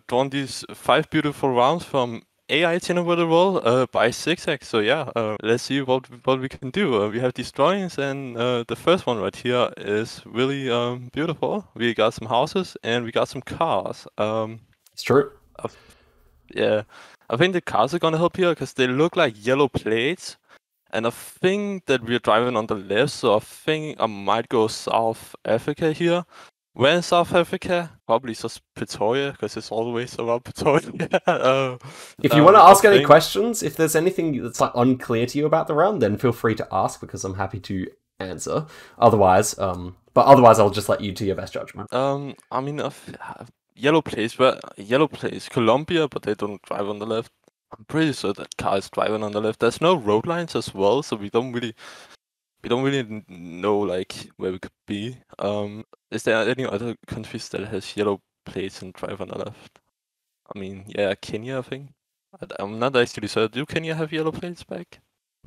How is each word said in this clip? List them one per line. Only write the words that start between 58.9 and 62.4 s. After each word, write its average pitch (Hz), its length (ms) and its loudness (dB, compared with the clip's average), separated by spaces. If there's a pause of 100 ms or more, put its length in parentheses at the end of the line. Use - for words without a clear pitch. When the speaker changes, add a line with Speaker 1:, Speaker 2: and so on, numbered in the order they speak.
Speaker 1:
drive - 280 -12
on 95 80 -10
the - 100 -10
left? - 400 -14 (720)
I - 60 -16
mean, 95 300 -12
yeah, 101 260 -2
Kenya, 123 460 -10
I - 20 -6
think. 135 300 -14 (500)